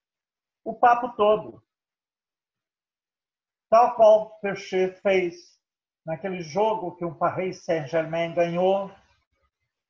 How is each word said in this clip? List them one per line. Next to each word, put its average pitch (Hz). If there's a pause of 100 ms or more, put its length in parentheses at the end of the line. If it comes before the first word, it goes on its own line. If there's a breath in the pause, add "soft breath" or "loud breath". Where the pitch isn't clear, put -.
(640)
o 220
papo 240
todo, 214 (2000)
tal 240
qual 214
Peugeot 185
fez 185 (460)
naquele 175
jogo 180
que 175
um 160
Paris 180
Saint-Germain 160
ganhou, 180 (1000)